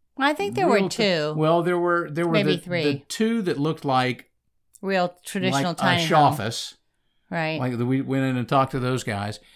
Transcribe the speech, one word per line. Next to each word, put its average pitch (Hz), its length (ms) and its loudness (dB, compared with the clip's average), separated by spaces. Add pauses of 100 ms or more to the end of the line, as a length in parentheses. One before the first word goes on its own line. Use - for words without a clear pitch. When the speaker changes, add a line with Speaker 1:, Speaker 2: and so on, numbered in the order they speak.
(180)
Speaker 1:
I 277 160 2
think 403 200 -4
there 381 140 0
were 233 80 4
Speaker 2:
real 190 120 2
ti-, - 160 -4
Speaker 1:
two. 156 320 0
Speaker 2:
well, 160 260 4
there 175 160 0
were, 175 320 0
there 165 160 -2
were 170 60 0
Speaker 1:
Maybe 190 240 2
Speaker 2:
the, 170 60 -8
Speaker 1:
three. 175 220 -4
Speaker 2:
the 143 140 0 (100)
two 226 340 0
that 170 160 -2
looked 156 260 -2
like 127 460 0 (500)
Speaker 1:
Real 180 340 0 (100)
traditional 180 380 -2 (100)
Speaker 2:
like 165 60 -6
Speaker 1:
tiny 175 180 2
Speaker 2:
a - 40 0
Speaker 1:
home. 160 80 -2
Speaker 2:
shoffice. 143 680 2 (560)
Speaker 1:
Right. 160 280 -4
Speaker 2:
Like, 127 200 -4
the, 120 80 0
we 131 160 2
went 135 220 -2
in 131 120 0
and 123 120 -4
talked 135 240 2
to 135 80 -4
those 123 240 -2
guys. 104 360 -6 (160)